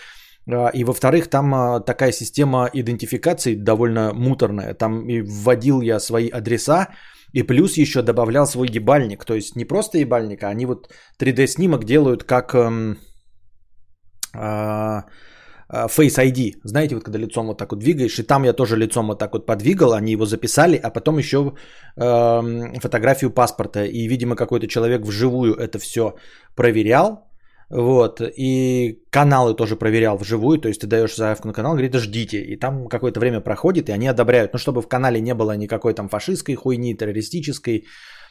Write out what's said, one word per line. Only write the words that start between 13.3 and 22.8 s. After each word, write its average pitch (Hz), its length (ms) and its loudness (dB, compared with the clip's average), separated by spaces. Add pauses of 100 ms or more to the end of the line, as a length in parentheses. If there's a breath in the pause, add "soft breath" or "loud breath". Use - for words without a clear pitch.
а, 107 680 -6 (640 soft breath)
а, 117 180 -4
Face 143 320 4
I 131 120 4
D. 123 220 -2 (100)
Знаете, 135 320 -2
вот 110 100 -8
когда 110 140 -6
лицом 113 280 -4
вот 104 100 -8
так 98 140 -10
вот 104 80 -8
двигаешь, 127 400 0
и 113 40 -4
там 139 200 2
я 123 100 4
тоже 117 240 0
лицом 110 300 -2
вот 104 120 -6
так 104 140 -6
вот 110 120 -6
подвигал, 120 480 2
они 110 200 0
его 107 120 0
записали, 123 520 2
а 113 120 -6
потом 151 300 0
ещё, 139 360 0 (420 loud breath)
эм, 117 840 0